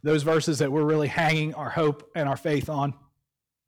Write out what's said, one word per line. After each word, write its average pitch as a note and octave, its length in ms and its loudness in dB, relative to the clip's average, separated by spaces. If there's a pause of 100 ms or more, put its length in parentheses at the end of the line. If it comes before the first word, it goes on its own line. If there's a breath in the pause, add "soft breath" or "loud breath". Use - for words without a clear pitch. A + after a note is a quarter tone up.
those D3+ 180 2
verses D#3 380 2
that C#3 120 2
we're D3+ 120 2
really D3+ 240 2
hanging D#3 460 0
our D3+ 140 -8
hope D3+ 460 -2
and D3+ 140 -2
our C3+ 80 0
faith D3 340 -2
on, C#3+ 240 -2 (720)